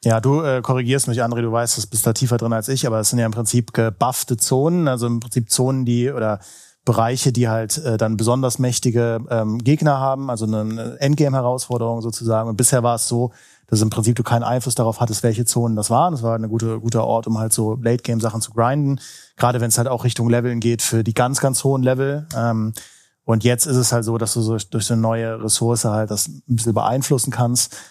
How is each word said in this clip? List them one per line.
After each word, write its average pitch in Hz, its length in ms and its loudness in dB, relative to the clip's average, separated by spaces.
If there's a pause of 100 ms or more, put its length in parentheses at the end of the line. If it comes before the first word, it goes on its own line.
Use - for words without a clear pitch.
Ja, 113 180 2
du, 139 220 2
äh, 131 180 0
korrigierst 127 460 0
mich, 123 160 -2
André, 117 200 0
du 113 100 0
weißt, 117 300 0
du 98 60 -8
bist - 160 -2
da 117 80 4
tiefer 120 240 0
drin 113 160 -2
als 113 140 -2
ich, 135 220 -2
aber 110 100 0
es 107 120 0
sind 123 100 2
ja 113 60 2
im 110 60 -2
Prinzip 117 400 -2
gebuffte 117 640 0
Zonen, 151 520 2
also 120 180 0
im 117 140 -2
Prinzip 117 300 -4
Zonen, 131 340 0
die, 120 260 2
oder 110 300 -2 (440)
Bereiche, 120 460 2
die 120 180 2
halt, 110 300 -2
äh, 120 180 0
dann 110 200 0
besonders 120 420 0
mächtige, 120 640 0 (100)
ähm, 110 320 0
Gegner 147 380 2
haben, 135 300 -2
also 110 160 -4
eine, 107 160 0
eine 113 360 -8
Endgame-Herausforderung 127 1000 0
sozusagen. 113 480 -2
Und 110 80 -4
bisher 127 260 4
war 120 140 2
es - 100 -4
so, 120 260 -2 (340)
dass 110 160 2
im 110 80 2
Prinzip 113 260 2
du 123 80 0
keinen 117 180 0
Einfluss 120 320 -2
darauf 113 260 0
hattest, 113 220 -2
welche 117 220 0
Zonen 117 320 0
das 107 140 -4
waren. 160 220 4
Das 127 120 -4
war 113 120 0
ein 110 120 -4
gute, 113 320 -2
guter 113 240 0
Ort, 113 240 -2
um 110 100 0
halt 113 140 -2
so 110 240 0
Late-Game-Sachen 117 640 -2
zu - 120 -6
grinden. 135 460 0 (380)
Gerade 123 240 2
wenn's 120 180 0
halt 120 100 0
auch 120 160 -2
Richtung 117 240 0
Leveln 120 300 2
geht 117 240 0
für 113 220 0
die 113 100 -2
ganz, 127 240 0
ganz 135 240 0
hohen 135 220 2
Level. 139 500 0
Ähm, 113 380 0 (520)
und 113 200 2
jetzt 123 220 4
ist 131 100 2
es 127 160 2
halt 117 120 2
so, 113 140 -2
dass 110 160 -2
du 120 60 0
so 113 160 0 (140)
durch 110 160 -2
so 120 80 0
eine 113 80 2
neue 113 420 -2
Ressource 117 400 0
halt 107 260 0
das 104 180 -2
ein 147 180 -18
bisschen 113 280 0
beeinflussen 123 560 0
kannst. 120 460 0 (140)